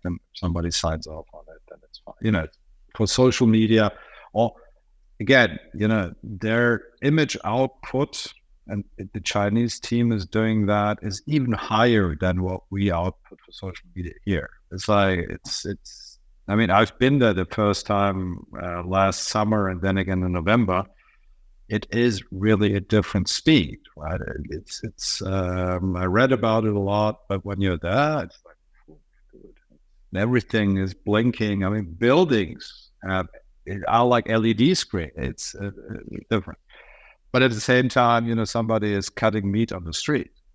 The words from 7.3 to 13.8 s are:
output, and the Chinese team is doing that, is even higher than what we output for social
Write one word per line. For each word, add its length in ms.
output, 840
and 160
the 80
Chinese 580
team 360
is 120
doing 420
that, 340
is 260
even 240
higher 640
than 280
what 260
we 240
output 520
for 60
social 420